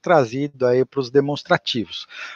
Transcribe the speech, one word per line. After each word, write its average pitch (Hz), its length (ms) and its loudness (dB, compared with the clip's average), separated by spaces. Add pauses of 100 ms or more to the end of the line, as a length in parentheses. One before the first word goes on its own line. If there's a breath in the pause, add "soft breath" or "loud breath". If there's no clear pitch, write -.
trazido 139 640 0
aí 127 180 4
pros 127 260 -6
demonstrativos. 139 960 -2 (300 loud breath)